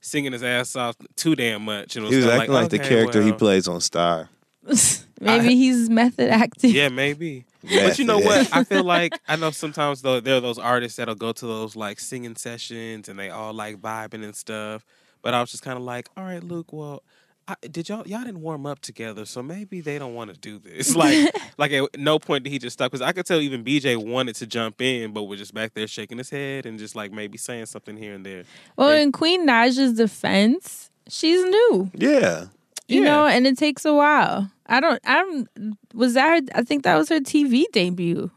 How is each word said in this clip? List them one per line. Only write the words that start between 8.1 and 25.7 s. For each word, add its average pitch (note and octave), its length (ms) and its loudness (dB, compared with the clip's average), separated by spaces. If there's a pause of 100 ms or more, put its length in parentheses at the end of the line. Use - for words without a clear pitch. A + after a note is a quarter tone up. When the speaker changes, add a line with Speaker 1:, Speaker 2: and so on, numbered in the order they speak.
Speaker 1:
what? G3+ 360 4
I F3 100 2
feel F#3+ 200 0
Speaker 2:
<laughs> F3 120 2
Speaker 1:
like, E3+ 180 0 (120)
I D#3 100 -2
know D#3+ 140 -2
sometimes, D3 520 -4
though, C3 180 0
there C3 160 0
are B2+ 40 2
those A#2+ 180 -4
artists A#2+ 400 -2
that'll A2+ 160 -6
go A2+ 180 -6
to B2 140 -12
those, A2 280 -8
like, G#2+ 240 -10
singing A#2+ 380 -12
sessions A2+ 720 -14
and G2 100 -16
they G2 120 -10
all, G#2+ 240 -12
like, G#2+ 240 -10
vibing A2 460 -10
and G#2 120 -14
stuff. G#2+ 480 -12 (380)
But A#2+ 120 -4
I A#2+ 60 0
was A#2+ 100 -6
just - 140 -16
kinda B2+ 160 -10
like, B2 360 -12
"All F#3+ 80 -14
right, F3+ 200 -12
Luke, E3+ 280 -12
well, D3 300 -14 (460)
I, F#3+ 140 -12
did E3+ 260 -12
y'all, G#3+ 180 -10
y'all A3+ 180 -10
didn't G3 180 -14
warm D3+ 240 -8
up C#3+ 140 -10
together, A2 440 -12
so - 180 -12
maybe F#3 380 -12
they D3 180 -8
don't B2+ 160 -12
wanna A2 200 -12
do G#2 240 -18
this." - 380 -4
<laughs> - 0 -
Like, C#4 380 4 (120)
Speaker 3:
<laughs> - 100 -20
Speaker 1:
like, D3 160 -2
at C#3 260 -2
no D3+ 200 2
point C#3+ 260 -4
did C#3 60 -10
he C#3 80 -6
just B2 160 -12
stop. C3 180 -4
'Cause C3+ 80 -8
I C#3 120 -2
could F3+ 120 -6
tell E3 160 0
even C3+ 220 -4
B D3 180 0
J B2+ 160 0
wanted A#2 400 -4
to A#2 100 -12
jump A2+ 360 -6
in, A#2+ 300 -4
but G#2+ 100 -6
was G2+ 160 -10
just G2+ 160 -16
back A2+ 180 -8